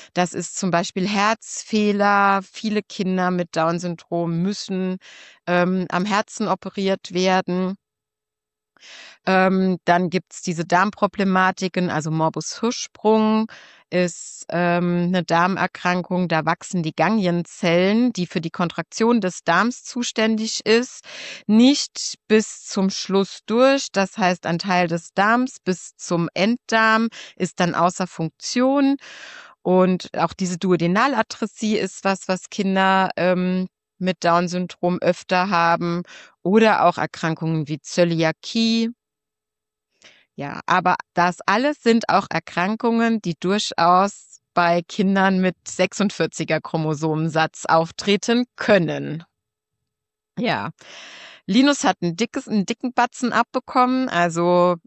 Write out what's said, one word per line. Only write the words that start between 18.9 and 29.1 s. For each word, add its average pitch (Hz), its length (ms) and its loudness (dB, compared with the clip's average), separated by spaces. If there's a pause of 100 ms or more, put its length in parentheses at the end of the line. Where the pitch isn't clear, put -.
des 185 220 -4
Darms 196 400 0
zuständig 220 840 -2
ist, 233 360 0 (480)
nicht 240 640 4 (140)
bis - 380 2
zum 190 240 0
Schluss - 560 -2
durch. 269 440 2
Das 196 260 -2
heißt, 185 300 0
ein 170 140 -2
Teil 180 260 0
des 165 260 -6
Darms 233 520 0
bis - 320 -6
zum 170 380 -2
Enddarm 220 720 2 (260)
ist - 240 -6
dann 180 160 2
außer 180 320 0
Funktion. 269 880 0 (680)